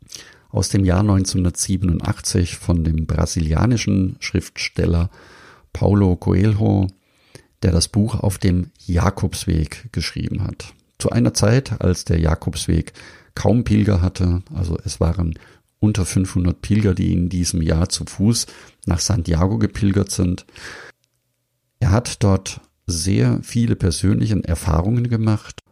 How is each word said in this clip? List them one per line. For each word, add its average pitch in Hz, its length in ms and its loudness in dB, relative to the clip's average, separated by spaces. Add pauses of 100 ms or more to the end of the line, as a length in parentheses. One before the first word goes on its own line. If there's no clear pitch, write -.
(480)
aus 101 220 -2
dem 98 160 2
Jahr 92 180 4
neunzehnhundertsiebenundachtzig 92 1500 0
von 85 300 0
dem 80 200 0
brasilianischen 85 1120 0
Schriftsteller 85 880 -2 (640)
Paulo 95 420 4
Coelho, 101 720 2 (760)
der 87 100 4
das 85 160 2
Buch 113 260 0
Auf 104 220 -2
dem 90 340 0 (140)
Jakobsweg 87 1040 -2
geschrieben - 520 -6
hat. - 300 -10 (240)
Zu - 120 -2
einer 120 240 2
Zeit, 120 480 2
als 90 240 0
der 85 140 2
Jakobsweg 82 720 0 (420)
kaum 113 300 2
Pilger 101 360 2
hatte, 90 420 0 (100)
also 85 300 -4
es - 180 -4
waren 82 360 0 (420)
unter 104 280 0
fünfhundert 90 560 -2
Pilger, 101 320 2
die 90 180 0
in 90 160 0
diesem 90 320 -2
Jahr 82 260 2
zu - 160 -6
Fuß 107 440 0 (400)
nach 87 100 0
Santiago 85 640 0
gepilgert 98 500 0
sind. 90 380 -2 (1300)
Er - 120 2
hat - 320 0
dort - 380 0 (260)
sehr 98 560 0
viele 117 320 0
persönliche 101 680 0
Erfahrungen 95 640 0
gemacht 110 540 -2 (100)